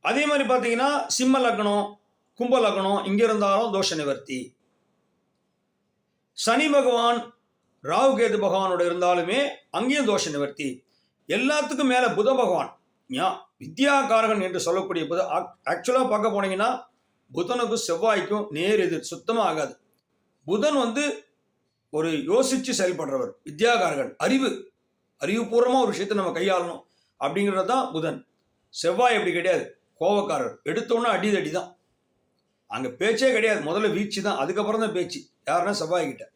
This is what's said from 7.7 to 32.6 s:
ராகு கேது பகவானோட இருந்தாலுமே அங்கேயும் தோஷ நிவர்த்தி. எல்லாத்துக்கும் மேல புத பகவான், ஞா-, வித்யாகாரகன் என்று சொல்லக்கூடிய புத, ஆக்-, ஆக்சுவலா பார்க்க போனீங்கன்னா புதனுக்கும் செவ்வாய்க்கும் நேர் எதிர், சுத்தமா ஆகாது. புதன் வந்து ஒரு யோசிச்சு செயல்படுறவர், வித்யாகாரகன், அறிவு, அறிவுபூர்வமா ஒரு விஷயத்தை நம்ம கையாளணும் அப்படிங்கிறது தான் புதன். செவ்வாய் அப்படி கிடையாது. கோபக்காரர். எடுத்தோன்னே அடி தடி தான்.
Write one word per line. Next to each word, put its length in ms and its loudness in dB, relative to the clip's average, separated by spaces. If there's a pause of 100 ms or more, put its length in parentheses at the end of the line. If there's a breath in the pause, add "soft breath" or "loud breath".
ராகு 320 4
கேது 240 2
பகவானோட 440 2
இருந்தாலுமே 540 2 (340)
அங்கேயும் 380 0
தோஷ 220 0
நிவர்த்தி. 380 -4 (600)
எல்லாத்துக்கும் 640 0
மேல 140 4
புத 260 2
பகவான், 380 0 (380)
ஞா-, 260 -2 (240)
வித்யாகாரகன் 840 2
என்று 160 -4
சொல்லக்கூடிய 440 -2
புத, 140 -4 (100)
ஆக்-, 240 -4 (120)
ஆக்சுவலா 420 0
பார்க்க 280 0
போனீங்கன்னா 340 0 (640)
புதனுக்கும் 540 -2
செவ்வாய்க்கும் 640 0
நேர் 360 0
எதிர், 240 -4
சுத்தமா 360 -2
ஆகாது. 300 -2 (720)
புதன் 320 2
வந்து 240 0 (880)
ஒரு 160 -2 (160)
யோசிச்சு 480 0
செயல்படுறவர், 580 -2 (140)
வித்யாகாரகன், 720 0
அறிவு, 320 2 (720)
அறிவுபூர்வமா 600 2
ஒரு 120 0
விஷயத்தை 240 -2
நம்ம 160 -2
கையாளணும் 480 -2 (400)
அப்படிங்கிறது 500 0
தான் 200 2
புதன். 280 -4 (540)
செவ்வாய் 460 2
அப்படி 160 0
கிடையாது. 300 0 (360)
கோபக்காரர். 540 0 (140)
எடுத்தோன்னே 460 0
அடி 200 0
தடி 220 -2
தான். 120 -6 (1080)